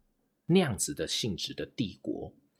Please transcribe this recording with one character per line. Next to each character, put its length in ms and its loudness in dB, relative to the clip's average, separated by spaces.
那 140 8
样 180 0
子 160 -2
的 120 -2
性 300 -2
质 160 -8
的 140 -6
帝 340 -4
国， 320 -6